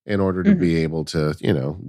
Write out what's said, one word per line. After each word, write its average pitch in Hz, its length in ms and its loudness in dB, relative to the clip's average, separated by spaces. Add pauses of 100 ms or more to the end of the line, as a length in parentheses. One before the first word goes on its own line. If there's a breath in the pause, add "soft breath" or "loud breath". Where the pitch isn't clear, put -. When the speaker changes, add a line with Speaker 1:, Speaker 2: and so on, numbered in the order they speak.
Speaker 1:
in 101 140 -2
order 92 240 0
to 98 80 4
Speaker 2:
Mm-hmm. 95 100 4
Speaker 1:
be 85 180 2
able 80 260 -2
to, 76 340 -2
you - 140 0
know, 73 260 -2 (100)